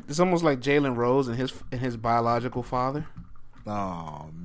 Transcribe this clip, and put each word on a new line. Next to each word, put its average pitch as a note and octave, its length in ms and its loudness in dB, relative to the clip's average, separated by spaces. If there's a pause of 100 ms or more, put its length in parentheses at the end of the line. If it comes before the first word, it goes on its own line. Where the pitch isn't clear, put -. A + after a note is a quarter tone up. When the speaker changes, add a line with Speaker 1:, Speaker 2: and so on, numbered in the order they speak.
Speaker 1:
it's D3 120 -2
almost F3 240 4
like C#3+ 160 4
Jalen C#3 380 4
Rose B2 300 4
and C3 100 -2
his, C3 140 -2 (200)
and A#2+ 100 -4
his B2 160 -2
biological A#2 680 2
father. C3+ 440 -2 (600)
Speaker 2:
Oh, E2+ 600 -6 (160)